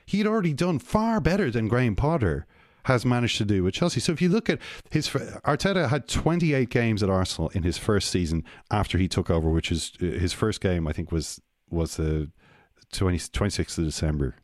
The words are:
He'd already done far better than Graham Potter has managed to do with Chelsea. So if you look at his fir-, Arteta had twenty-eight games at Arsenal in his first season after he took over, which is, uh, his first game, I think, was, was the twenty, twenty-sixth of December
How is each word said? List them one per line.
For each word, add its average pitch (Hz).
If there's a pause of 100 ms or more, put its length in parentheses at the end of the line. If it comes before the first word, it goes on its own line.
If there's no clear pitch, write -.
He'd 214
already 202
done 165
far 220
better 165
than 110
Graham 120
Potter 113 (380)
has 127
managed 123
to 110
do 101
with 92
Chelsea. -
So -
if 143
you 180
look 202
at 165 (320)
his 156
fir-, -
Arteta 165
had 143
twenty-eight 156
games 113
at 98
Arsenal 90
in 92
his 85
first 101
season 82 (280)
after 101
he 92
took -
over, 82
which 80
is, 82 (100)
uh, 87
his 87
first -
game, 87
I 78
think, 82
was, 80 (280)
was 82
the 78 (640)
twenty, 90
twenty-sixth -
of 85
December 73